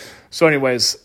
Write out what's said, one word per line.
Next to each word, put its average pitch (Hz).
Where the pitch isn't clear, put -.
So -
anyways, 135